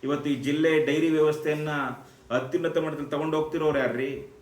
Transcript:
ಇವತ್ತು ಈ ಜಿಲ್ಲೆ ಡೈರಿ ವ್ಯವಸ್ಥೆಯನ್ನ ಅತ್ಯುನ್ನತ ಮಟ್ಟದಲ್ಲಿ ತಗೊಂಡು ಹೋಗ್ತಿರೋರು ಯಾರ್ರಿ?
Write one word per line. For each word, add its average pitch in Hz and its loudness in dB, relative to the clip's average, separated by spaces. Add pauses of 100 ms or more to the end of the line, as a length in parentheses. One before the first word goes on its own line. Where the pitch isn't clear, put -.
ಇವತ್ತು 143 -2
ಈ 139 2
ಜಿಲ್ಲೆ 151 2
ಡೈರಿ 156 2
ವ್ಯವಸ್ಥೆಯನ್ನ 151 2 (600)
ಅತ್ಯುನ್ನತ 156 0
ಮಟ್ಟದಲ್ಲಿ 147 -4
ತಗೊಂಡು 156 0
ಹೋಗ್ತಿರೋರು 151 0
ಯಾರ್ರಿ? 131 -4